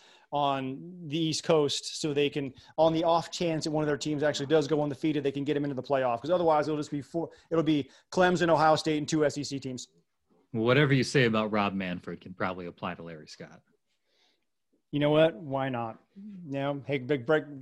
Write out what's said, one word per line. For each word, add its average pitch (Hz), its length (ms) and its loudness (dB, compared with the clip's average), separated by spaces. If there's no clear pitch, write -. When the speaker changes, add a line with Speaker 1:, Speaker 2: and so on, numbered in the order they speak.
Speaker 1:
on 139 460 -2
the 143 120 -4
East 160 240 -2
Coast - 560 0
so 151 140 -4
they 143 160 2
can, 139 240 -6
on 160 160 4
the 160 100 0
off 165 280 2
chance 165 340 -2
that 160 60 -4
one 151 120 0
of 151 40 0
their 147 100 0
teams 147 260 -4
actually 143 220 0
does 151 200 4
go 147 160 0
undefeated, 147 440 -2
they 139 60 0
can 139 120 -4
get 143 140 0
'em 143 80 -2
into 143 100 -4
the 123 80 -6
playoff. 127 380 0
'Cause 143 100 -6
otherwise 160 380 2
it'll 156 80 -2
just 151 140 -6
be 147 100 -6
four, 165 280 -6
it'll 165 160 2
be 147 240 2
Clemson, 180 360 4
Ohio 156 300 6
State, 156 220 0
and 151 100 -6
two 151 160 2
S 139 120 -2
E 143 60 -6
C 135 160 -8
teams. 127 300 -12
Speaker 2:
Whatever 127 420 4
you 131 100 4
say 135 220 4
about 110 260 2
Rob 101 220 0
Manfred 90 480 -6
can 90 120 -16
probably 92 340 -6
apply 87 280 -8
to 82 80 -16
Larry 78 240 -16
Scott. - 320 -20
Speaker 1:
You 143 100 0
know 147 80 4
what? 160 260 6
Why 135 320 -4
not? 117 320 -6
You 135 80 -10
know, 139 320 -4
hey, 143 140 -2
big 127 260 -4
break-, 156 180 2